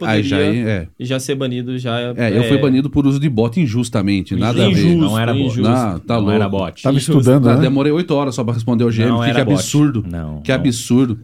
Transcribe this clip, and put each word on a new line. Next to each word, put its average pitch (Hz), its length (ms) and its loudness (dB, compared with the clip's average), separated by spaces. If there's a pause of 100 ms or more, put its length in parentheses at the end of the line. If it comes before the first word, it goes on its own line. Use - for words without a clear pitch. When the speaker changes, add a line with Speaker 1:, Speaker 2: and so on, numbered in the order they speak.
Speaker 1:
Aí 107 220 0
já 95 140 -2
Speaker 2:
poderia 104 260 0
Speaker 1:
é, 107 80 -2
é. 85 160 -4 (120)
Speaker 2:
já 131 200 -6
ser 135 160 -6
banido, 127 420 -6
já 123 220 -6
é, 123 180 -6
Speaker 1:
É, 113 220 0
eu 120 60 2
fui 139 120 2
Speaker 2:
é. 135 40 0
Speaker 1:
banido 135 280 2
por 143 160 0
uso 139 140 2
de 151 100 0
bot 117 300 0
injustamente, 104 760 -2
nada 120 300 0
a 202 40 2
ver. - 20 2
Speaker 2:
Injusto, 170 260 4
Speaker 3:
Não 110 220 0
era 117 120 -2
bot. 135 120 0
Speaker 2:
injusto. 120 180 -2
Speaker 1:
Não, 110 380 0
tá - 160 -6
Speaker 3:
Não 110 60 0
Speaker 1:
louco. 101 140 0
Speaker 3:
era 101 140 2
bot. 95 320 -4
Speaker 4:
Tava 135 140 0
Speaker 2:
Injusto. 151 240 0
Speaker 4:
estudando, 123 300 4
Speaker 1:
Ah, 117 60 4
Speaker 4:
né? 143 60 4
Speaker 1:
demorei 139 300 2
oito 160 240 0
horas 139 180 -2
só 120 100 -4
pra 113 120 -2
responder 117 280 0
o 117 80 2
G 113 120 0
M, 120 80 2
Speaker 3:
Não 117 100 0
Speaker 1:
que, 117 80 0
Speaker 3:
era 120 100 0
Speaker 1:
que 135 60 2
Speaker 3:
bot. - 140 2
Speaker 1:
absurdo. 135 500 0
Speaker 3:
Não, 78 320 -8
Speaker 1:
Que 101 100 -2
Speaker 3:
não. 131 80 2
Speaker 1:
absurdo. 120 640 0